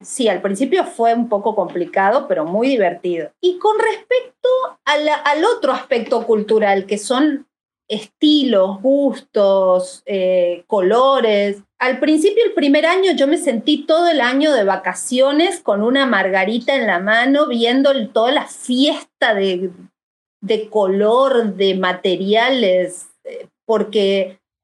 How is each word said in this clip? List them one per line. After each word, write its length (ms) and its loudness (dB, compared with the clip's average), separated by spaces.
sí, 260 -4
al 140 -2
principio 420 0
fue 300 0
un 160 -2
poco 260 -2
complicado, 720 0
pero 160 -2
muy 240 0
divertido. 640 -2
Y 180 0
con 200 0
respecto 680 -2
a 140 0
la, 160 0
al 300 0
otro 280 0
aspecto 540 -4
cultural, 600 0
que 120 -4
son 480 -2
estilos, 920 0
gustos, 1200 0
eh, 600 -2
colores. 880 2
Al 180 -2
principio, 460 2
el 80 -2
primer 340 2
año, 300 2
yo 100 2
me 100 2
sentí 480 0
todo 240 2
el 120 2
año 320 0
de 100 2
vacaciones 960 0
con 240 -2
una 240 2
margarita 680 0
en 100 -2
la 140 0
mano, 480 2
viendo 420 0
el, 200 -2
toda 200 0
la 160 -2
fiesta 880 -2
de, 360 -2
de 300 -2
color, 840 2
de 180 0
materiales, 1300 -2
eh, 240 -16
porque 720 0